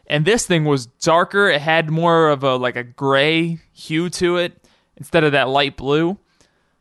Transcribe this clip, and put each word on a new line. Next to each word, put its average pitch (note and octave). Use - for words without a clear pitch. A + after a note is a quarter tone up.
And D3+
this A3
thing D#3+
was C#3
darker. F3
It D3
had D#3+
more E3
of C#3
a, C3
like, B2
a A#2+
gray D3+
hue E3
to F3
it F3
instead D#3
of D3
that C3
light C#3
blue. D#3+